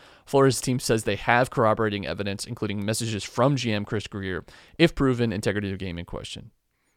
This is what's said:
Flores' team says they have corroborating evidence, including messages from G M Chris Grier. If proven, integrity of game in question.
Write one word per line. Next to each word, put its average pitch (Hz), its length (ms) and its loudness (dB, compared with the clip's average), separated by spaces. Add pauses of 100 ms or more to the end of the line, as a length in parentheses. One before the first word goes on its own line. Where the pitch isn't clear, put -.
(260)
Flores' 135 360 4
team 123 180 0
says 113 240 0
they 101 120 0
have 120 340 2
corroborating 107 560 2
evidence, 98 400 -4
including 104 400 -4
messages 110 380 -4
from 135 320 2
G 120 160 -2
M 104 140 -2
Chris 104 220 -6
Grier. 95 360 -8 (340)
If 160 160 4
proven, 120 380 2
integrity 101 400 -2
of 95 80 -8
game 90 180 -8
in 87 80 -8
question. - 460 -12 (460)